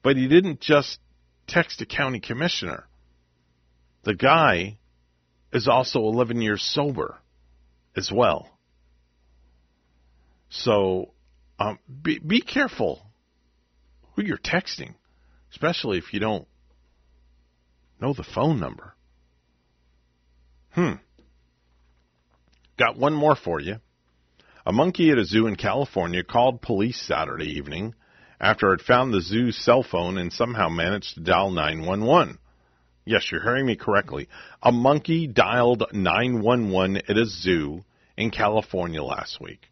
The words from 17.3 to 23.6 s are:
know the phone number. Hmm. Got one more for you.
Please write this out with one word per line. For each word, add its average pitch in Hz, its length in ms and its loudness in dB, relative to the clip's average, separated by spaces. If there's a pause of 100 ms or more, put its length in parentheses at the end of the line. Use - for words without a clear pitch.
know 139 120 -2
the - 100 -8
phone 131 380 0
number. - 340 -10 (1800)
Hmm. 165 220 0 (1900)
Got 117 180 4
one 143 180 2
more 151 200 4
for 85 240 -4
you. 90 220 -8 (880)